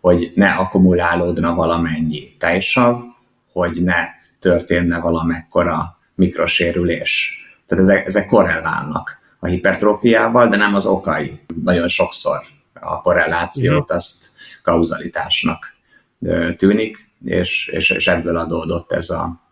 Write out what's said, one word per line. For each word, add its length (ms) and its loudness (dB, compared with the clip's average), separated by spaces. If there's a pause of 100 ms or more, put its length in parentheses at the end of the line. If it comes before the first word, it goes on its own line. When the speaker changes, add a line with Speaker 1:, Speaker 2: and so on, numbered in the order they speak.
Speaker 1:
hogy 340 2
ne 160 4
akkumulálódna 1040 2
valamennyi 840 -2
tejsav, 640 0 (500)
hogy 320 -2
ne 200 0 (360)
történne 600 0
valamekkora 1000 -2 (180)
mikrosérülés. 1200 -2 (280)
Tehát 160 2
ezek, 220 4
ezek 220 -2
korrelálnak 920 0 (200)
a 80 -6
hipertrófiával, 1040 2
de 80 2
nem 180 2
az 100 0
okai. 540 -2 (240)
Nagyon 240 2
sokszor 500 0 (360)
a 280 -8
korrelációt 840 0
Speaker 2:
Mhm. 100 -2
Speaker 1:
azt 320 -4 (320)
kauzalitásnak, 1120 -2 (480)
ö, 320 -2
tűnik, 440 2 (280)
és, 420 -2
és, 220 -2
és 180 0
ebből 300 0
adódott 540 -6
ez 180 0
a 320 -6 (100)